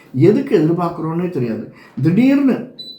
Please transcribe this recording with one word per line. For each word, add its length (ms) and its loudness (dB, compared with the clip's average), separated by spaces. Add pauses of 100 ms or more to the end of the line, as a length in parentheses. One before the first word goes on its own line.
(140)
எதுக்கு 440 2
எதிர்பார்க்குறோன்னே 720 -2
தெரியாது. 440 -6 (280)
திடீர்னு 720 2 (260)